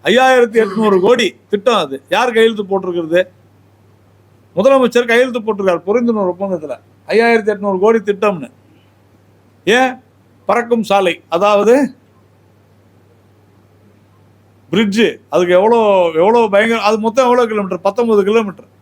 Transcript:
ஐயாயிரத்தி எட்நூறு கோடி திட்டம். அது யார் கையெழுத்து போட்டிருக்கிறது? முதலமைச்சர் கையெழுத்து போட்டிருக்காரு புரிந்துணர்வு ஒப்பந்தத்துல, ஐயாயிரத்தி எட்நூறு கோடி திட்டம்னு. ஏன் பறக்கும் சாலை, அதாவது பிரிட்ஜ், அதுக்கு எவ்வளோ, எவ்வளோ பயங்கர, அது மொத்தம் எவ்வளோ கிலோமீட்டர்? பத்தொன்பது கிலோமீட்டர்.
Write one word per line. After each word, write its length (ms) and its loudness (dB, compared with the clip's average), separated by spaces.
ஐயாயிரத்தி 600 2
எட்நூறு 380 0
கோடி 260 2
திட்டம். 340 0
அது 120 -2
யார் 260 -2
கையெழுத்து 280 0
போட்டிருக்கிறது? 580 -4
முதலமைச்சர் 560 2
கையெழுத்து 340 0
போட்டிருக்காரு 420 -2
புரிந்துணர்வு 460 -2
ஒப்பந்தத்துல, 420 -8
ஐயாயிரத்தி 460 0
எட்நூறு 260 -4
கோடி 200 2
திட்டம்னு. 500 -4
ஏன் 260 0
பறக்கும் 400 -2
சாலை, 240 2
அதாவது 400 2
பிரிட்ஜ், 340 0
அதுக்கு 300 0
எவ்வளோ, 200 2
எவ்வளோ 320 2
பயங்கர, 280 0
அது 180 0
மொத்தம் 260 0
எவ்வளோ 200 2
கிலோமீட்டர்? 420 -6
பத்தொன்பது 360 0
கிலோமீட்டர். 460 -4